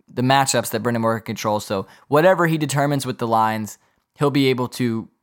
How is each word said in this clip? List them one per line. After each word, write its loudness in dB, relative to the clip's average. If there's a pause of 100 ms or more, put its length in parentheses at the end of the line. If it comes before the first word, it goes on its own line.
the -6
matchups 2
that -4
Brendan -2
Moore 0
controls. -4
So -4 (220)
whatever 4
he 0
determines 0
with -6
the -4
lines, 0 (400)
he'll 2
be 2
able 0
to -4 (140)